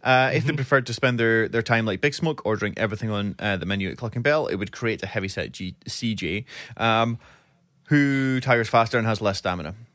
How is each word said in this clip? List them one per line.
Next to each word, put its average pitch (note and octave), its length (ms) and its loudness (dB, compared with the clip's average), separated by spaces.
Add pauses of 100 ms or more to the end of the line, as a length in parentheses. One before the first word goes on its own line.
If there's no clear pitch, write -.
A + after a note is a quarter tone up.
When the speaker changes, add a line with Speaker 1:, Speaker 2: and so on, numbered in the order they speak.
Speaker 1:
Uh, B2+ 300 4
if C#3+ 100 2
they C#3 60 0
Speaker 2:
Mm-hmm. E3 60 -2
Speaker 1:
preferred C3+ 300 2
to A#2+ 80 -6
spend B2 240 0
their, A2+ 300 4
their A#2 140 0
time A2+ 240 2
like F#2+ 160 -2
Big C#3+ 120 2
Smoke, D#3+ 300 -2
ordering G#2 320 -2
everything A2 340 -2
on, G2+ 280 -2
uh, G2+ 180 -2
the E2+ 100 -4
menu G2 240 -2
at - 60 -10
Clucking A#2+ 260 -6
Bell, D3 260 2
it - 80 -2
would G2 140 -4
create - 320 -4
a F#2+ 40 -6
heavy-set F#2+ 460 -6
G-, F#2 240 -10 (100)
C A2+ 280 -4
J, F#2+ 300 -4 (320)
um, A2+ 420 2 (680)
who C3+ 560 4
tires A#2+ 280 4
faster A2+ 300 4
and A2+ 80 2
has A2 160 0
less G2 160 0
stamina. F2+ 360 -4 (200)